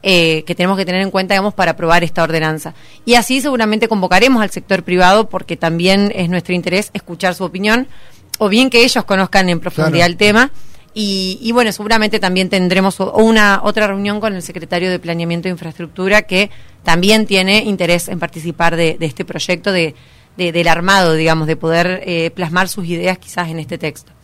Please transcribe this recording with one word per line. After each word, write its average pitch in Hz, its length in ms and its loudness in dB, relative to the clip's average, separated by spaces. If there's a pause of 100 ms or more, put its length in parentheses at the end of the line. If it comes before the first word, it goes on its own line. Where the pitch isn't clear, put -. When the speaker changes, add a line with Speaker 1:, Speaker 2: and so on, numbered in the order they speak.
Speaker 1:
eh, 165 460 2
que 175 80 -4
tenemos 185 200 0
que 190 80 -2
tener 180 180 -2
en 196 100 -4
cuenta, 190 220 0
digamos, 196 200 0
para 175 180 0
aprobar 170 300 2
esta 170 220 0
ordenanza. 160 500 -2 (300)
Y 233 100 4
así 254 260 2
seguramente 226 460 0
convocaremos 214 560 4
al 196 80 0
sector 185 320 -2
privado, 185 460 4
porque - 280 -6
también 185 600 2
es 180 120 -2
nuestro 180 260 -2
interés 180 380 -2
escuchar 180 440 -4
su 196 80 -6
opinión, 208 420 -2 (520)
o 214 100 0
bien 233 200 2
que 233 140 4
ellos 233 220 2
conozcan 190 440 0
en 170 120 0
profundidad 160 320 -2
Speaker 2:
Claro. 170 180 4
Speaker 1:
el 175 60 -8
tema. 208 340 4 (420)
Y, 196 480 -4
y 226 120 -4
bueno, 233 180 0
seguramente 214 480 0
también 185 300 0
tendremos 185 500 0
o-, 190 140 -4
una, 214 500 4
otra 214 240 0
reunión 202 320 -4
con 208 160 -2
el 180 80 -8
secretario 175 480 -4
de 180 80 -2
Planeamiento 170 480 -4
e 185 60 -4
Infraestructura, 180 680 -2
que 196 280 -2 (320)
también 196 440 4
tiene 196 360 2
interés 175 460 0
en 180 100 -6
participar 170 560 -2
de, 165 240 0
de 165 80 -4
este 156 180 -6
proyecto, 175 460 -4
de, 170 240 0 (420)
de, 180 140 -2
del 165 160 0
armado, 170 480 4
digamos, 160 320 2
de 160 80 0
poder, 170 500 0
eh, 165 300 -2
plasmar 180 340 -2
sus 185 180 -8
ideas 175 320 -2
quizás 175 320 -8
en 165 100 -8
este 156 180 -10
texto. - 320 -10 (140)